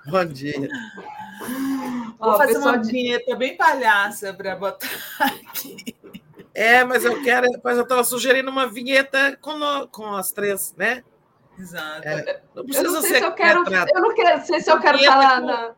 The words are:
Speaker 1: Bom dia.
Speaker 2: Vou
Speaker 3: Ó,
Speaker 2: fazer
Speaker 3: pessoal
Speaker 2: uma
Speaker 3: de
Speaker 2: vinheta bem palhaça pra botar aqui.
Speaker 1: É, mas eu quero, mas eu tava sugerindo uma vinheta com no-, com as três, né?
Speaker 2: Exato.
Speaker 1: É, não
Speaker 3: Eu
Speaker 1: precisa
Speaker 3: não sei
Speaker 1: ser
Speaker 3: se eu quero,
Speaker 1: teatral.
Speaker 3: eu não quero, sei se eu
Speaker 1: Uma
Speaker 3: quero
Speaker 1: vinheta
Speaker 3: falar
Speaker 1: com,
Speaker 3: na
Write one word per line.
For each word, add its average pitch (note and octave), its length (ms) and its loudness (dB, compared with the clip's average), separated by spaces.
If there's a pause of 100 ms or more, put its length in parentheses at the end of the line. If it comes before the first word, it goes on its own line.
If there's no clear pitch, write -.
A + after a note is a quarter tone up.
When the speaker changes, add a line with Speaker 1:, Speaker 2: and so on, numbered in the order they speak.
Speaker 1:
Bom F3+ 200 0
dia. C#3+ 420 -8 (1500)
Speaker 2:
Vou A3 120 0
Speaker 3:
Ó, G#3 60 4
Speaker 2:
fazer A#3 180 6
Speaker 3:
pessoal B3+ 200 2
Speaker 2:
uma A3+ 80 0
Speaker 3:
de A3+ 100 -2
Speaker 2:
vinheta A#3+ 440 -2
bem B3+ 200 -4
palhaça G#3+ 760 0
pra F#3+ 200 -8
botar F#3 320 -8 (320)
aqui. - 760 -6 (560)
Speaker 1:
É, A#3 320 4
mas B3 220 0
eu A#3+ 160 -2
quero, B3 260 2 (140)
mas B3 160 0
eu A#3+ 80 0
tava B3 180 2
sugerindo B3+ 460 0
uma C4+ 160 -2
vinheta C4+ 760 0
com D4+ 160 -10
no-, C#4+ 320 -4
com G#3 260 -10
as F#3+ 160 -4
três, G3+ 460 -6
né? A#3 260 -4 (560)
Speaker 2:
Exato. D#3+ 480 -12
Speaker 1:
É, - 360 -6 (120)
não - 80 -12
Speaker 3:
Eu - 20 -12
Speaker 1:
precisa C#4 260 -2
Speaker 3:
não D4+ 100 -2
sei - 120 0
Speaker 1:
ser C4+ 60 6
Speaker 3:
se B3+ 60 0
eu E4 80 -2
quero, E4+ 320 4
Speaker 1:
teatral. F#3+ 320 2
Speaker 3:
eu F4+ 60 2
não A4+ 120 2
quero, E4 300 2
sei D4+ 160 -2
se - 100 2
eu D#4+ 40 8
Speaker 1:
Uma - 80 0
Speaker 3:
quero C#4+ 160 4
Speaker 1:
vinheta C4+ 180 6
Speaker 3:
falar C4 240 6
Speaker 1:
com, B3 60 -6
Speaker 3:
na A#3 320 -6